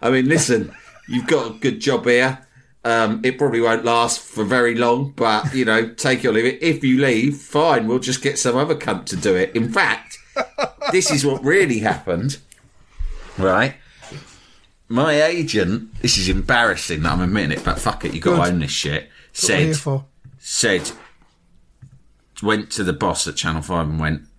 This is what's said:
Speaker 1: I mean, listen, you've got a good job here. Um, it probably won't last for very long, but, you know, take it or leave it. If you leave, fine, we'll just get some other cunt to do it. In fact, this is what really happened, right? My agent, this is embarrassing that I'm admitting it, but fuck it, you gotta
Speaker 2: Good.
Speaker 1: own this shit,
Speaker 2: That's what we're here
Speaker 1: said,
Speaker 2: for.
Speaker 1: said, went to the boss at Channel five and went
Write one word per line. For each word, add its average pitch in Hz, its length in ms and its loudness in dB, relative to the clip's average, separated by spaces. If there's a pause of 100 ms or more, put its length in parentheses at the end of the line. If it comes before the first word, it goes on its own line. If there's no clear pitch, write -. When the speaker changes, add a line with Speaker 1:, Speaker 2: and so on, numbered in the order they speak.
Speaker 1:
I 117 80 2
mean, 131 160 4
listen, 139 460 2 (360)
you've 123 200 -4
got 131 220 2
a 107 80 -12
good 113 220 -2
job 131 260 0
here. 127 400 2 (380)
Um, 113 400 0
it 127 140 0
probably 120 220 2
won't 113 240 2
last 117 360 2
for - 240 -6
very 120 300 2
long, 120 420 0
but, 120 380 0
you 131 100 2
know, 113 260 2
take 127 340 -2
it 127 40 2
or 113 40 2
leave 110 140 2
it. 131 160 -2
If 156 200 0
you 131 180 4
leave, 131 360 2
fine, 143 500 0
we'll 123 140 0
just 123 220 -4
get - 160 -2
some 123 180 0
other 151 180 0
cunt 95 320 -6
to 95 100 -6
do 95 200 2
it. 92 180 0
In 113 180 -2
fact, - 460 -2 (720)
this 180 220 2
is 135 120 0
what 135 200 0
really 151 340 2
happened, 104 600 -2 (1000)
right? 98 360 2 (1120)
My 147 340 2
agent, 120 800 0
this 120 160 2
is 92 100 -2
embarrassing 92 720 0
that 80 100 0
I'm 82 80 0
admitting 92 320 0
it, - 120 -6
but 85 140 -2
fuck - 260 -4
it, 73 100 -4
you 78 60 -4
gotta 87 220 2
Speaker 2:
Good. 87 120 2
Speaker 1:
own 87 60 0
this 71 120 -4
shit, 73 360 -4 (240)
Speaker 2:
That's - 160 -2
what - 20 2
we're 185 140 4
here 156 100 0
Speaker 1:
said, 147 60 -2
Speaker 2:
for. 135 240 -2 (360)
Speaker 1:
said, - 500 -2 (1500)
went 107 300 0
to 104 120 -4
the 90 80 0
boss 85 340 -2
at 76 100 -8
Channel 80 260 -2
five 82 260 -4
and 78 100 -4
went 78 240 -2 (160)